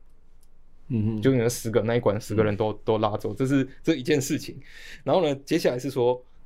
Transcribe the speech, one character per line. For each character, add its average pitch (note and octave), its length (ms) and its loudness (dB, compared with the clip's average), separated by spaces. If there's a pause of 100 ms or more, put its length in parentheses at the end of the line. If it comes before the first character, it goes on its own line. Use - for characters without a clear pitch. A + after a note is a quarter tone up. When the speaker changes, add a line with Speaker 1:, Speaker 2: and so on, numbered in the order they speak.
(880)
Speaker 1:
嗯 A2+ 140 0
哼。 A2 180 -2
Speaker 2:
就 C3 120 6
你 B2+ 60 2
的 A2+ 100 2
十 - 200 -6
个， G#2+ 120 2
那 A2+ 160 2
一 - 20 2
管 G#2+ 220 2
十 - 120 -8
个 G#2+ 100 4
人 G#2 120 2
都， G#2+ 160 0
Speaker 1:
嗯。 - 140 -8
Speaker 2:
都 A2 140 2
拉 G#2+ 180 0
走， G#2+ 160 -6
这 C3+ 120 -2
是， C3+ 220 2 (160)
这 E3 120 2
一 B2+ 80 -6
件 D3 180 2
事 C#3 160 -2
情。 - 200 -10 (460)
然 C#3 100 2
后 F#3 80 4
呢， C#3+ 220 2
接 D#3 140 0
下 E3+ 120 2
来 B2 80 -2
是 C3 120 -6
说， B2 340 0 (220)